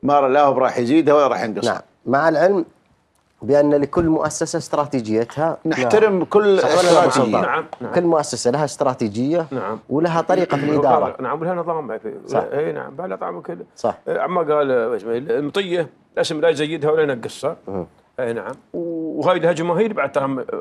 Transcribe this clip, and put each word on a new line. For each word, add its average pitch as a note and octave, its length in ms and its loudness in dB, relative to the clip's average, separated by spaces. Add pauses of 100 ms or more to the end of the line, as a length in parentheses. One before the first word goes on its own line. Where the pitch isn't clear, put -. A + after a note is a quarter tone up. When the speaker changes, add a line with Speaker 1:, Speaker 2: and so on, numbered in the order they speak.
Speaker 1:
ما C#3+ 180 4
لا C#3 220 4
هو C3+ 160 4
راح B2+ 200 0
يزيدها C#3+ 360 4
ولا D3 120 6
راح A2+ 160 0
ينقصها. G#2+ 300 -2
Speaker 2:
نعم، - 100 -6 (240)
مع C#3+ 220 2
العلم E3 360 2 (800)
بأن D3 320 4
لكل D3 340 0
مؤسسة D#3 480 -2
استراتيجيتها. C#3 1000 -2 (100)
Speaker 1:
نحترم D#3+ 460 2
Speaker 2:
نعم. F3+ 120 0
Speaker 1:
كل G3+ 340 4
Speaker 2:
صح E3+ 100 2
ولا D3+ 80 2
لا؟ E3+ 320 6
Speaker 1:
استراتيجية. B2 320 2
Speaker 3:
نعم، D3 240 -2 (160)
نعم. A2+ 120 -8
Speaker 2:
كل F3 100 2
مؤسسة D3 480 0
لها D3 140 0
استراتيجية C3 840 -2
Speaker 3:
نعم. A2 280 -6 (100)
Speaker 2:
ولها E3 320 0
طريقة F3+ 360 0
في C#3+ 100 -2
Speaker 3:
نعم. D3+ 80 0
Speaker 2:
الإدارة. C3+ 480 2
Speaker 3:
نعم، C3 180 -4
ولها F3 140 -4
نظام D#3+ 440 -6
في، A2 160 -10 (120)
Speaker 2:
صح. - 260 0
Speaker 3:
اي D#3 200 -2
نعم، C#3 240 -10
بقى F3+ 120 -10
لها F#3+ 80 -8
طعم F3 240 -8
كله. F2 240 -12 (120)
Speaker 2:
صح. - 220 -4 (100)
Speaker 3:
إيه، E3 120 -2
عما F3 200 -2
قال، D3 300 2
اسمه A#2 460 0
المطية D3 720 -2 (260)
الاسم D#3+ 260 -2
لا E3 80 4
يزيدها D3+ 420 0
ولا D#3 120 2
ينقصها. C3+ 540 -4 (120)
Speaker 2:
مم. F#2+ 180 -6 (340)
Speaker 3:
اي A#2+ 120 -2
نعم. A2 220 -8 (200)
وهاي E3 640 -2
لها E3 140 2
جماهير F3 400 0
بعد C#3 200 -4
ترى C#3 160 0
م-، C3 160 -4 (160)